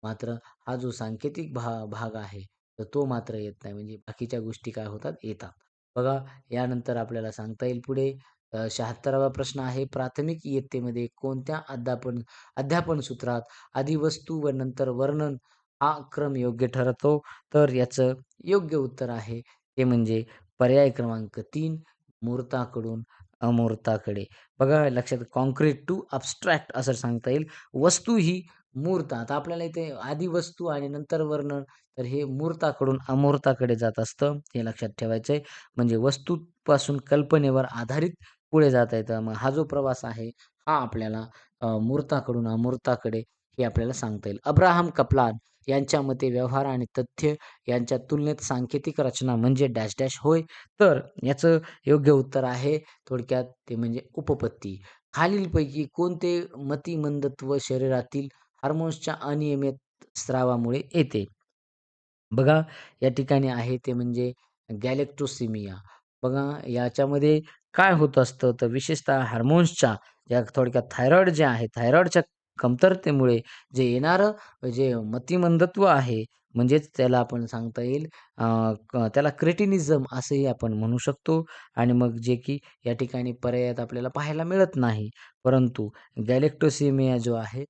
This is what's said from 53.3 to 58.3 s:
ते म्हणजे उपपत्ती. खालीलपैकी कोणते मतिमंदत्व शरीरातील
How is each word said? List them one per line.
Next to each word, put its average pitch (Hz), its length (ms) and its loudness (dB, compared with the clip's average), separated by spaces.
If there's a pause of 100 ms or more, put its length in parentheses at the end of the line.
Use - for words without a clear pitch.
ते 120 60 -6
म्हणजे 117 260 -4 (120)
उपपत्ती. 120 680 -4 (320)
खालीलपैकी 165 800 0
कोणते 175 540 -2 (100)
मतिमंदत्व 143 1040 -4
शरीरातील 131 680 -2 (360)